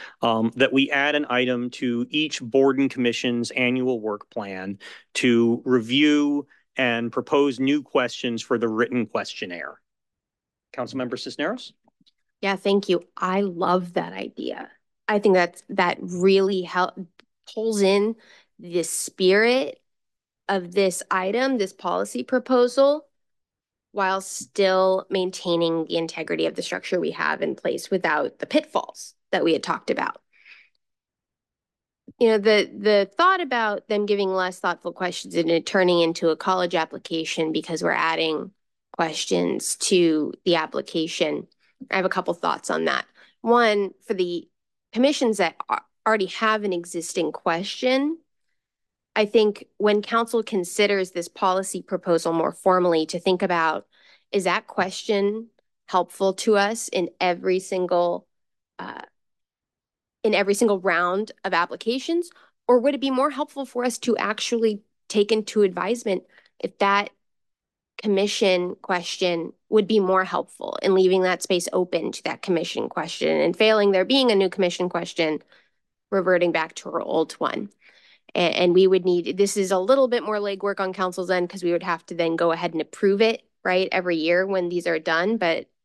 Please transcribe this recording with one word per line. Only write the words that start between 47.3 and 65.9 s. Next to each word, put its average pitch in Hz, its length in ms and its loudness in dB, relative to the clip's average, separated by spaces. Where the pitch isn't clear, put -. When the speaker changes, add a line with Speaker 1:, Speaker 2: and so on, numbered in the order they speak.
Speaker 2:
question, 254 840 -2
I 214 100 2
think 208 420 2
when 208 240 2
council 233 400 0
considers 196 720 0
this 170 160 -6
policy 190 540 -2
proposal 170 500 0
more 165 200 0
formally 180 540 2
to 175 140 -6
think 185 220 0
about, 165 440 0
is 196 120 0
that 190 220 0
question 202 840 -2
helpful 190 460 0
to 214 220 2
us 208 320 0
in 175 220 -2
every 185 400 0
single, 180 680 -2
uh, - 240 -14
in 214 120 2
every 202 200 2
single 202 260 2
round 180 520 0
of 185 100 -2
applications? 262 760 -2
Or 247 120 6
would 277 140 2
it 254 60 -6
be 269 100 0
more 262 200 2
helpful 277 340 -6
for 247 200 -6
us 247 140 -2
to - 180 0
actually 214 640 -2
take 208 220 2
into 214 320 2
advisement 185 600 -2